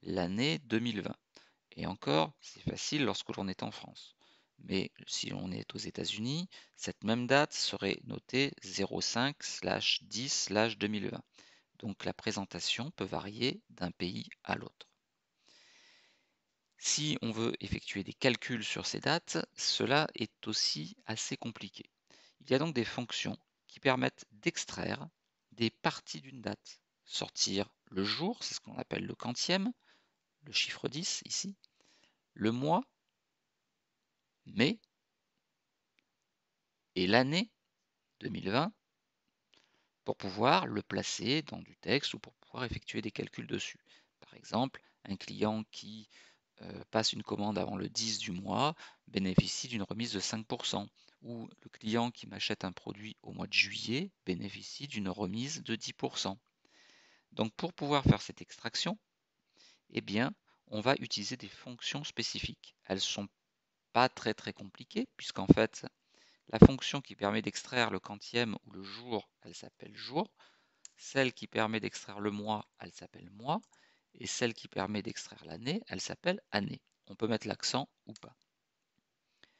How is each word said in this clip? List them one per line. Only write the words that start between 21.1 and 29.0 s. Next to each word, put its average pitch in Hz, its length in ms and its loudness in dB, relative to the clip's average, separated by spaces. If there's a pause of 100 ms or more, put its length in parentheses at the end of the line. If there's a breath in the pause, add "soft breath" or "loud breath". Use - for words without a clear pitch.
compliqué. - 540 -10 (500 loud breath)
Il - 100 -12
y 127 40 4
a 135 60 6
donc 160 140 0
des 120 120 2
fonctions - 520 -4 (300)
qui - 140 -20
permettent 127 500 2
d'extraire 104 760 -4 (460)
des 110 180 0
parties - 520 -2
d'une 135 200 -16
date. - 380 -8 (240)
Sortir - 680 -2 (180)
le 95 180 0
jour, 151 360 -2
c'est - 120 -6
ce - 80 -8
qu'on - 160 -12
appelle - 280 -2